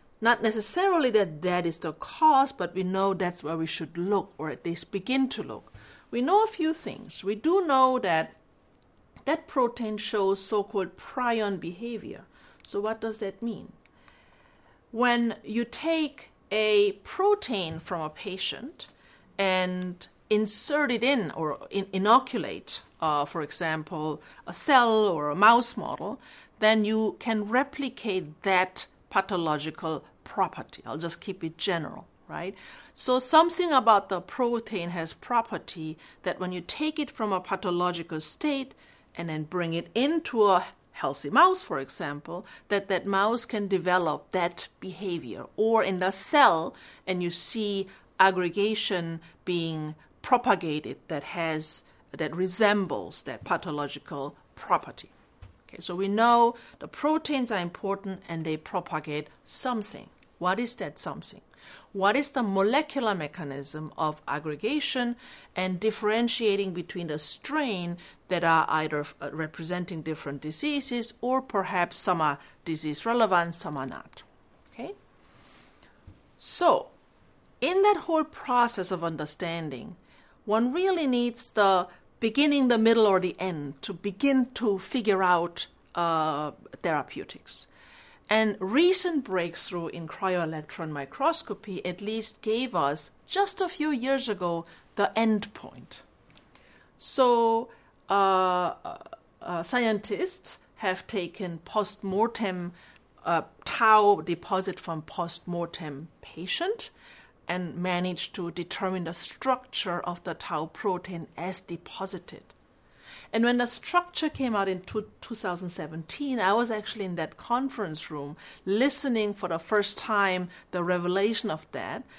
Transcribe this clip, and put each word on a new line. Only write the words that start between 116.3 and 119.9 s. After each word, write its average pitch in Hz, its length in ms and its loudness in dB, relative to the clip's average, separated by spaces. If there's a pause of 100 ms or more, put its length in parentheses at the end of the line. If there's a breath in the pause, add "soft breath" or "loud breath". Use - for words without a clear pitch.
I 196 140 4
was 233 180 2
actually 214 340 -6
in 180 100 -4
that 160 220 -4
conference 233 720 -4
room 147 260 -8 (300 loud breath)
listening 226 680 2
for - 160 -6
the - 100 -2
first - 380 0